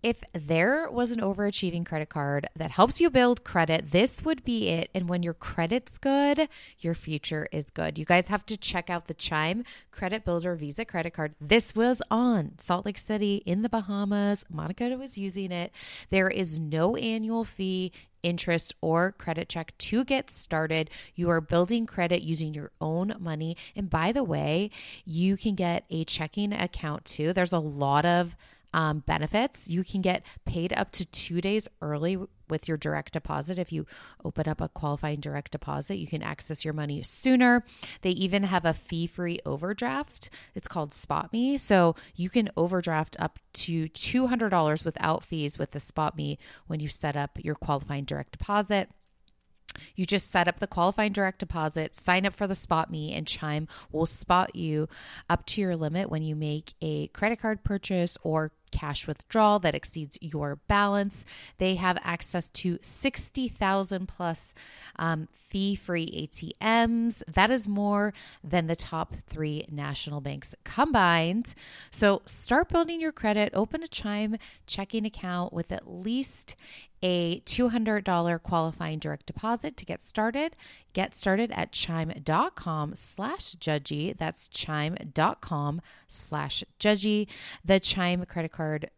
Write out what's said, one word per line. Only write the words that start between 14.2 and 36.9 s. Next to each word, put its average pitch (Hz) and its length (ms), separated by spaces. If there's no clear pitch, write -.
Monica 180 480
was 254 220
using 190 340
it. 175 200
There 190 160
is 165 320
no 160 380
annual 226 460
fee, 185 480
interest, 170 600
or 165 300
credit 165 380
check - 300
to 233 240
get 262 260
started. 160 600
You 175 160
are 165 100
building 180 460
credit 175 340
using 156 320
your 147 160
own 170 380
money. 165 400
And 196 140
by 165 220
the 269 120
way, 160 460
you 180 320
can 202 200
get 175 340
a 160 160
checking 202 480
account - 520
too. 151 280
There's 180 200
a 175 40
lot 143 480
of, 175 300
um, 156 340
benefits. 160 640
You 175 160
can 190 160
get 180 200
paid 175 300
up - 180
to - 140
two - 340
days 208 300
early 156 340
w-, 185 120
with 156 180
your 160 80
direct 151 380
deposit 151 440
if 180 140
you 156 140
open - 240
up 156 100
a 165 80
qualifying 147 540
direct 143 320
deposit. 143 420
You 165 120
can - 140
access - 440
your 156 80
money 147 280